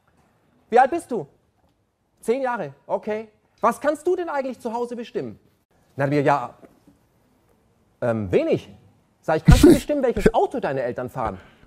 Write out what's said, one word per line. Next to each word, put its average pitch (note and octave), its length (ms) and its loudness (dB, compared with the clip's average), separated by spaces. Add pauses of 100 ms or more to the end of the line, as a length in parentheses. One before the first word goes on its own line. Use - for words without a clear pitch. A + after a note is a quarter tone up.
(680)
Wie A3+ 100 4
alt C4 120 4
bist E4+ 200 -6
du?“ F#3 140 -6 (960)
„Zehn B3+ 200 -2
Jahre.“ G#3+ 320 -6 (120)
„Okay. G#3+ 440 -6 (320)
Was A#3 200 0
kannst D4+ 240 -2
du F4+ 100 0
denn F4 140 -6
eigentlich C4+ 300 -6
zu A#3 120 -8
Hause A#3+ 240 -6
bestimmen?“ E3 440 -10 (560)
Na, C#3 100 -2
mir, C#3+ 160 0
„Ja, C#3 320 0 (1500)
ähm, A2+ 300 -4
wenig.“ B3+ 380 -2 (520)
Sag D#3+ 160 -2
ich, D#3+ 80 -8
„Kannst - 180 8
du E4+ 100 10
bestimmen, C#4+ 300 -2
welches - 320 2
Auto D4+ 240 0
deine C#3 240 -4
Eltern B2 260 -6
fahren?“ G#2+ 300 -6 (280)